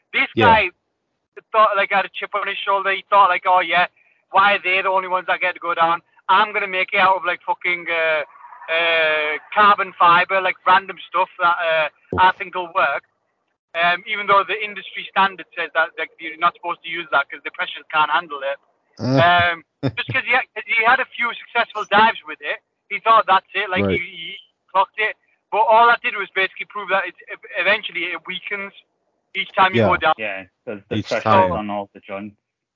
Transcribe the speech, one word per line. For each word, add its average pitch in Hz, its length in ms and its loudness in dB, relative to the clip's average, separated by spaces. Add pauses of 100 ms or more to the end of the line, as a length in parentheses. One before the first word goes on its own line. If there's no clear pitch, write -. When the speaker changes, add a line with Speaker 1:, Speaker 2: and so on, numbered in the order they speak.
(140)
Speaker 1:
This 262 220 -2
Speaker 2:
Yeah. - 120 4
Speaker 1:
guy 196 240 4 (800)
thought, 214 260 4
like, 196 140 0
had 196 140 0
a 175 40 -12
chip - 260 -10
on 196 120 -4
his 196 100 -6
shoulder. 196 340 -2
He 190 180 -4
thought, 202 200 6
like, 180 160 -2
"Oh, 180 160 4
yeah, 170 260 0 (440)
why 196 240 4
are 180 40 -2
they 180 220 0
the 190 80 -2
only 185 180 0
ones 180 200 -4
that 180 140 -2
get 180 120 -2
to - 60 -14
go 170 140 -4
down? 165 280 0 (280)
I'm 208 240 4
gonna 202 140 -4
make 185 260 -4
it 202 60 0
out 190 180 4
of, 170 80 -8
like, 175 180 -4
fucking, 175 460 -6
uh, 160 340 -2 (480)
uh, 156 680 0 (160)
carbon 202 400 2
fiber, 180 480 4
like, 180 140 -2 (100)
random 185 320 2 (120)
stuff 185 200 0 (100)
that, 175 200 2
uh, 160 300 0 (260)
Speaker 2:
Oof. 180 60 -4
Speaker 1:
I 185 160 6
think 185 180 -14
will 175 180 -6
work." 160 300 0 (720)
Um, 175 300 0
even 208 220 -6
though 196 160 4
the 196 200 -6
industry 190 460 -14
standard 190 380 -2 (100)
says 165 160 -6
that, 165 240 0
like, 156 220 -8
you're 160 180 -12
not 175 180 0
supposed 170 280 -8
to 165 60 -14
use 165 220 -10
that 143 180 0
'cause 151 140 -16
the 151 80 -10
pressures 175 400 -10
can't 151 200 0
handle 151 320 -4
it. 139 160 -6 (400)
Speaker 2:
Uh. 127 200 0 (340)
Speaker 1:
Um, 170 100 -12 (180)
Speaker 2:
<laughs> - 160 -6
Speaker 1:
just - 160 -8
'cause 262 100 -2
he 226 80 -4
had, 247 120 0 (100)
'cause 214 140 -12
he 226 180 -2
had 254 140 4
a 247 60 -4
few 233 280 -8
successful 214 520 -6
dives 208 400 2
with 151 160 -12
it, 165 180 -8 (300)
he 202 100 -8
thought, 220 260 4
"That's 190 300 2
it," 196 160 -4
like, 190 120 0
Speaker 2:
Right. 190 160 0
Speaker 1:
he, 175 60 -12
he 185 320 -18 (340)
clocked 190 280 0
it. 214 180 -2 (340)
But 202 120 2
all 226 240 6
that 233 140 2
did 240 140 -6
was 196 200 -8
basically 190 320 -4
prove 202 220 -12
that 185 180 0
it, 180 80 -14 (160)
ev-, 190 80 -16 (180)
eventually 185 480 -4
it 170 220 -8
weakens 196 460 -12 (640)
each 190 180 -8
time 190 200 2
you - 80 2
Speaker 2:
Yeah. 202 60 4
Speaker 1:
go 175 100 2
down. 160 220 0
Speaker 3:
Yeah, 98 260 -8 (200)
'cause 104 240 -10
the 113 80 -4
Speaker 2:
Each 101 100 -6
Speaker 3:
pressure's 113 160 -4
Speaker 2:
time. 113 280 4
Speaker 3:
on 107 200 -6
all 101 220 -8
the 98 60 -20
joints. 101 380 -14 (380)